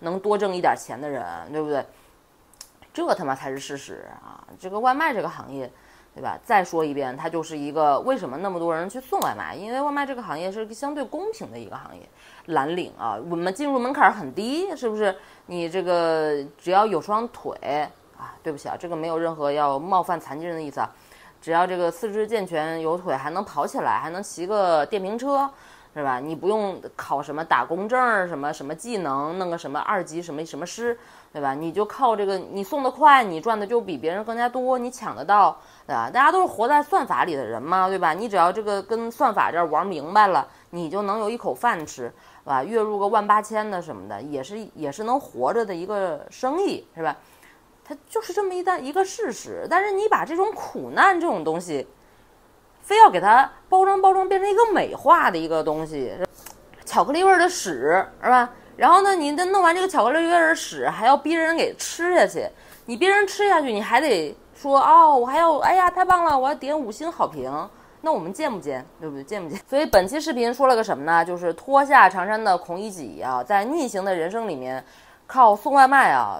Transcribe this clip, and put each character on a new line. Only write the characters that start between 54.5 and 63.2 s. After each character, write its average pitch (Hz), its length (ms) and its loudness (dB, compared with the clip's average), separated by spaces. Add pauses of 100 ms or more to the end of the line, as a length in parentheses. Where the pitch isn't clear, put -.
个 427 60 4 (120)
美 170 220 0
化 277 360 6
的 180 60 0
一 160 120 -4
个 156 140 0
东 156 240 -2
西， 135 280 -6 (680)
巧 196 200 2
克 247 80 -2
力 339 120 2
味 392 60 8
儿 370 80 8
的 349 100 6
屎， 165 580 0 (160)
是 233 80 2
吧？ 247 200 4 (260)
然 247 160 6
后 381 100 10
呢， 392 140 4
你 294 180 0
再 349 120 0
弄 381 160 2
完 339 120 6
这 370 60 -2
个 381 80 0
巧 277 160 2
克 240 80 2
力 311 60 2
味 330 160 2
儿 330 160 6
的 330 40 2
屎， 139 340 -4
还 175 180 -2
要 277 100 8
逼 302 160 0
人 330 240 0
给 165 200 0
吃 349 380 -2
下 254 120 6
去。 156 200 -4 (380)
你 240 100 -10
逼 254 120 0
人 403 200 4